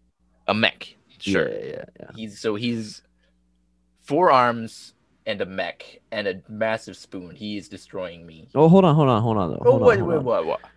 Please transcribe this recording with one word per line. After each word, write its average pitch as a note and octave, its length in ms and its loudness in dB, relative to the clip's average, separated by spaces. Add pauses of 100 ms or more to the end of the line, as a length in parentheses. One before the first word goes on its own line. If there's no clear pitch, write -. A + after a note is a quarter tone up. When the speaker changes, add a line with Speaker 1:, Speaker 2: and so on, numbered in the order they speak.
(480)
Speaker 1:
a G2 60 0
mech. - 420 -4 (240)
Sure. - 300 -2
Speaker 2:
Yeah, G#1+ 160 -10
yeah, - 180 -12 (160)
yeah. - 160 -20
Speaker 1:
He's, A2 240 -14
so A2 160 -4
he's A2+ 460 -6 (1000)
four E3 300 2
arms A#2+ 640 0 (320)
and G#2 160 -6
a G2 40 -4
mech F#2 540 -10 (120)
and G#2+ 160 -6
a F#2 220 -6
massive A2 480 -6
spoon. F2+ 380 -16
He G#2 220 -10
is F#2+ 120 -14
destroying F2 580 -14
me. D#2+ 260 -20
Speaker 2:
Oh, D3+ 160 6
hold F#3+ 160 8
on, D3 100 4
hold D3+ 140 4
on, A2 120 2
hold A2+ 160 0
on, F2+ 140 0
though. - 100 -6
Speaker 1:
Oh, - 100 4
Speaker 2:
Hold - 120 2
on, - 40 4
Speaker 1:
wait, - 120 4
Speaker 2:
hold - 100 -2
Speaker 1:
wait, E3 80 0
Speaker 2:
on. C#3 80 -4
Speaker 1:
what, G2 200 -2
what? - 160 -4 (160)